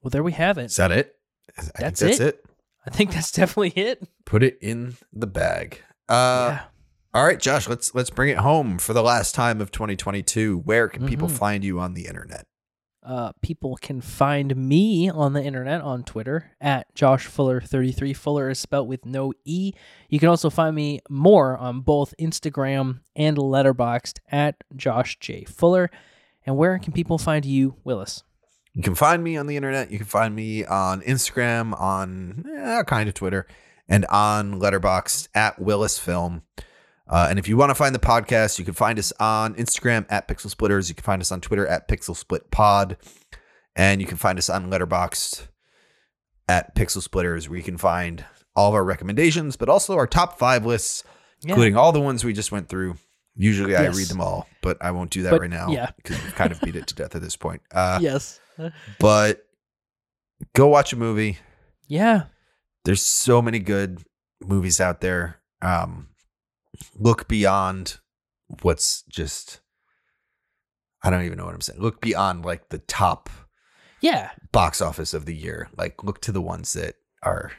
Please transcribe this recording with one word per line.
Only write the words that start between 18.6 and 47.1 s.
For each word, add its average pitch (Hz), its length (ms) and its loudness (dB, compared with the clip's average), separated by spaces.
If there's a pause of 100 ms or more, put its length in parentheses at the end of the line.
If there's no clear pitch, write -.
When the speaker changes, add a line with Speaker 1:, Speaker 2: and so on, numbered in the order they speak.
Speaker 1:
with 127 200 -10
no 135 260 -4 (140)
E. 185 260 -4 (380)
You 151 80 2
can 160 100 6
also 165 220 4
find 160 260 0
me 147 320 -4
more 143 480 6
on 123 240 -6
both 143 400 2
Instagram 135 800 -2 (160)
and 151 220 2
Letterboxd 135 800 2 (120)
at 147 260 0 (200)
Josh 123 440 -2
J - 240 -12
Fuller. 180 460 2 (540)
And 135 120 -2
where 180 220 2
can 170 140 -8
people 170 240 -2
find 151 300 0
you, 135 380 2
Willis? 107 400 -6 (500)
Speaker 2:
You - 80 -6
can 92 120 0
find 165 300 4
me 165 140 -4
on 143 80 -6
the 147 100 -4
internet. 135 340 -4
You 104 80 -8
can 107 80 -8
find 107 280 0
me 110 320 -6
on 95 360 0
Instagram, 117 800 -2
on, 95 640 -6 (100)
eh, 233 300 -4
kind 110 240 -2
of 95 60 -6
Twitter, 95 320 -4 (420)
and 98 180 4
on 104 540 2
Letterboxd 95 720 0
at 107 240 2
Willis 101 400 0
Film. 87 440 -4 (680)
Uh, 85 200 4
and 95 80 0
if 98 100 -4
you 110 80 2
wanna 139 180 6
find 135 200 2
the 123 40 -2
podcast, 113 600 2
you 92 80 -6
can 92 80 -6
find 110 240 2
us - 200 -4
on 110 360 0
Instagram 113 560 0
at 104 180 -2
Pixel - 220 -8
Splitters. 98 400 0
You 80 40 -10
can - 100 -16
find 95 180 -2
us 90 100 -4
on 92 80 -6
Twitter 98 260 -2
at 76 220 -2
Pixel 95 260 -2
Split - 360 -6
Pod. 101 480 4 (760)
And 98 280 4
you 92 40 -4
can 85 120 -8
find 92 200 0
us 85 120 -2
on 90 200 -4
Letterboxd 90 760 -4 (1000)
at 90 280 0
Pixel 98 260 0
Splitters, 85 460 -4